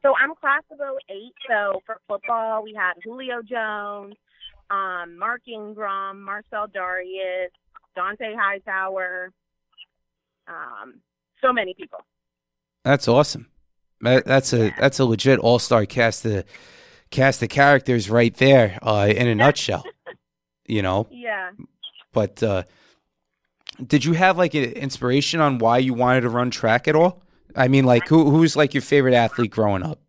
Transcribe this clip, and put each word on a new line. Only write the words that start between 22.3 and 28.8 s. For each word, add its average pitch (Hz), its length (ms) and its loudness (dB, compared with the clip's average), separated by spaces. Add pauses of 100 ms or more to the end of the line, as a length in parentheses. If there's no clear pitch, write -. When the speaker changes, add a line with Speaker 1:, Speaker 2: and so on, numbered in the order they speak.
Speaker 2:
uh, 98 220 -2 (1200)
did 127 200 0
you 165 80 0
have, 180 240 2
like, 170 180 0
an 147 180 0
inspiration 139 680 -2
on 135 180 2
why 117 200 2
you 131 160 0
wanted 123 280 2
to 120 60 -2
run 120 220 -2
track 117 380 0
at 151 60 2
all? 175 280 2 (340)
I 127 120 2
mean, 135 160 4
like, 120 240 4
who, 156 200 6
who 147 100 4
was, 160 180 4
like, 147 180 2
your 135 80 -2